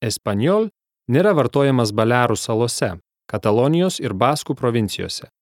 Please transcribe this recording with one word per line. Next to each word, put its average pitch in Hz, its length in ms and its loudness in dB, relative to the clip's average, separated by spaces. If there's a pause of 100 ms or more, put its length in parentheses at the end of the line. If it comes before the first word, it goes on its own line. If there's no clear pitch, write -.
español 135 680 -2 (360)
nėra 180 300 4
vartojamas 127 560 2
Balearų 117 420 2
salose, 113 600 -2 (340)
Katalonijos 135 720 0
ir 117 120 -6
Baskų 131 440 0
provincijose. 113 720 -4 (120)